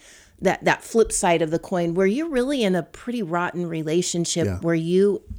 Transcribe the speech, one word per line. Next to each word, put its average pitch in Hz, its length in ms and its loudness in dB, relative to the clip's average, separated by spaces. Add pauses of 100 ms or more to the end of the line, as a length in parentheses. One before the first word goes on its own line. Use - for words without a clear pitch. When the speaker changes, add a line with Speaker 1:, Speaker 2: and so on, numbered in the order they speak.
(420)
Speaker 1:
that, 180 220 0
that 165 200 0
flip - 260 2
side 170 300 2
of 160 100 0
the 165 80 0
coin 170 360 -2
where 190 120 2
you're 285 220 0
really 262 340 0
in 190 120 2
a 170 80 0
pretty 240 400 -8
rotten 175 440 -4
relationship 165 800 -2
Speaker 2:
Yeah. 92 120 -2
Speaker 1:
where 165 160 0
you 180 480 2 (160)